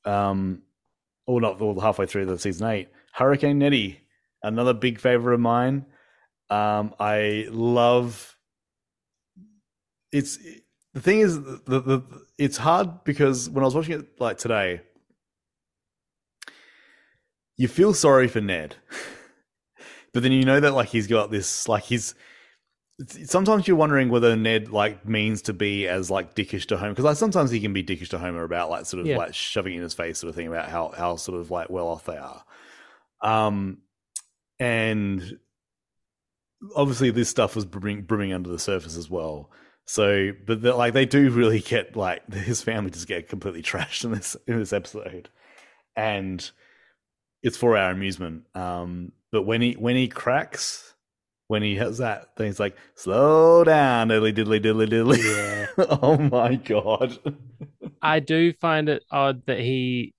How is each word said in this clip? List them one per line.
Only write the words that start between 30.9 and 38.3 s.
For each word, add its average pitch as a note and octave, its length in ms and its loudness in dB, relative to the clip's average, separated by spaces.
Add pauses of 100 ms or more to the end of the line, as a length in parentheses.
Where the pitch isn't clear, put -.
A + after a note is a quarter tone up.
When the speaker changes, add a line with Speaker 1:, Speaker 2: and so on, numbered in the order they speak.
Speaker 1:
how F2 200 -4
sort F2+ 240 -8
of, E2+ 100 -14
like, F2 200 -6
well F2 180 -4
off E2 160 -8
they E2 120 -10
are. C#2 280 -16 (760)
Um, G#2 560 -2 (800)
and G#2+ 800 -2 (1400)
obviously C3+ 360 2
this A#2 180 0
stuff - 260 0
was G#2+ 100 -4
brimming, G2+ 380 -8
brimming G2 300 -2